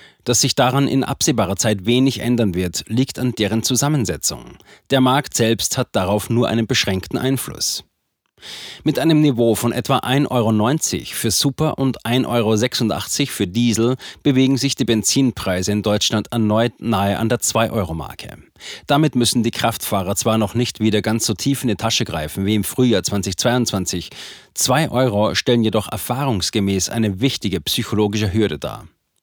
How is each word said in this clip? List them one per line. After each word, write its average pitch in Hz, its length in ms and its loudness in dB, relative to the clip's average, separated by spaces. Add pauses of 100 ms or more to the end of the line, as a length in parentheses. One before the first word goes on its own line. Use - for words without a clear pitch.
(260)
Dass 123 160 2
sich 139 120 0
daran 131 340 4
in 135 160 2
absehbarer 110 520 0
Zeit 101 300 0
wenig 123 340 2
ändern 113 340 0
wird, 90 340 -2
liegt 120 300 0
an 127 140 -2
deren 107 320 0
Zusammensetzung. 123 960 -2 (340)
Der 131 100 4
Markt 131 320 2
selbst 113 440 0
hat - 180 -2
darauf 101 340 0
nur 117 200 2
einen 113 180 0
beschränkten - 500 -2
Einfluss. - 680 -4 (1000)
Mit 151 160 0
einem 156 220 4
Niveau 117 340 4
von 120 160 0
etwa 127 280 0
ein 135 280 0
Euro 113 240 2
neunzig 107 640 0
für 113 160 -2
Super - 460 0
und 131 280 -2
ein 120 200 0
Euro 110 320 2
sechsundachtzig 117 720 -2
für 101 160 -2
Diesel 113 480 2 (260)
bewegen 131 360 4
sich 135 180 -2
die - 80 -2
Benzinpreise 110 880 0
in 104 100 0
Deutschland 104 480 0
erneut 113 520 2
nahe 101 380 0
an 113 100 0
der 120 100 0
zwei-Euro-Marke. - 1000 -4 (460)
Damit 147 300 2
müssen 120 280 2
die 113 80 0
Kraftfahrer 98 680 -2
zwar 110 200 0
noch 107 180 -2
nicht 120 260 -2
wieder 107 200 2
ganz 110 240 -2
so 110 80 0
tief 139 280 -2
in 123 80 0
die 104 60 0
Tasche - 280 -2
greifen 82 420 -6
wie 107 100 2
im 101 100 0
Frühjahr 113 380 2
zwanzig 98 340 -4
zweiundzwanzig. 110 720 -2 (440)
Zwei 143 380 0
Euro 107 440 2
stellen 120 280 2
jedoch 107 260 0
erfahrungsgemäß 104 1000 -2
eine 107 320 -2
wichtige 101 400 -2
psychologische 107 720 0
Hürde 104 260 0
dar. 55 300 -10 (340)